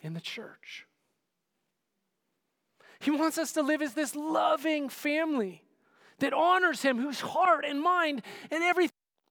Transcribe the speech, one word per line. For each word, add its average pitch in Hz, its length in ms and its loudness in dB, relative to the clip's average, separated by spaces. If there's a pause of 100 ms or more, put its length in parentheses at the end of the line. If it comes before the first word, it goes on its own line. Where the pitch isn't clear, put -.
in 156 120 -10
the 170 60 -8
church. - 680 -14 (2000)
He 285 120 0
wants 311 260 0
us 311 160 -4
to 320 80 0
live 294 200 2
as 285 120 -4
this 302 220 -4
loving 302 760 0
family 294 760 -4 (560)
that 269 140 0
honors 349 480 4
him, 262 160 2
whose 262 240 -4
heart 285 440 2
and 285 160 -4
mind 320 420 2 (260)
and 320 140 -2
everything 349 280 4 (400)